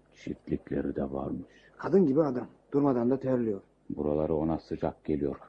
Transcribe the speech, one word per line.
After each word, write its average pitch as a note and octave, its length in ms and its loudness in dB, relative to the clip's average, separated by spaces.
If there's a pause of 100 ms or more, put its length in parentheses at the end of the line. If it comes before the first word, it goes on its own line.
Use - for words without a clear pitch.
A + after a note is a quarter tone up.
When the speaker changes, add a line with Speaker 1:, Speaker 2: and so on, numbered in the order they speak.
(140)
Speaker 1:
Çiftlikleri - 800 -6
de C#2 160 -4
varmış. C#2 340 -6 (320)
Speaker 2:
Kadın F3 280 4
gibi C#3 160 4
adam. B2 240 -4 (260)
Durmadan C3 380 2
da C3 100 2
terliyor. A#2+ 400 -2 (300)
Speaker 1:
Buraları D2+ 440 0
ona D#2 240 0
sıcak - 460 -6
geliyor. C#2+ 320 -2 (120)